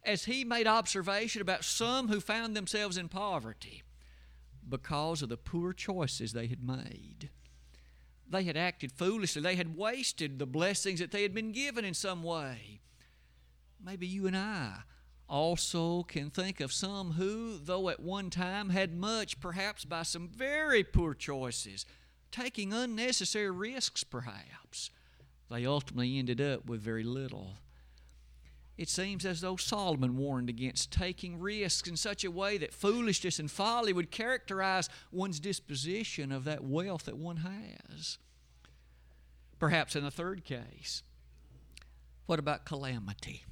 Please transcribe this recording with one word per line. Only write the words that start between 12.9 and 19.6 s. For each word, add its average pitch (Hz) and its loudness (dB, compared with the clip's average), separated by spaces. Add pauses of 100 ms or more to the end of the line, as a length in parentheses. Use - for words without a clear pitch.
Maybe 180 -4
you 190 0
and 185 4
I 175 -2 (460)
also 170 2
can 147 -4
think 190 -2
of 131 0
some 190 -2
who, 208 0
though 180 0
at - -2
one 190 -2
time 185 -2
had 180 4
much, 202 0
perhaps 190 -4